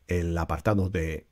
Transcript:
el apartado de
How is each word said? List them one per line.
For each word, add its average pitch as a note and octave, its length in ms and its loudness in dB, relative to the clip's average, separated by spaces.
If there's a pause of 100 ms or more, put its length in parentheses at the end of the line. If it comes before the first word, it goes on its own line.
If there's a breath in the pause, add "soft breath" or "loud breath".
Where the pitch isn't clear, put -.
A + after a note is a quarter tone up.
el E2+ 300 0
apartado F#2 520 2
de D#2+ 420 -4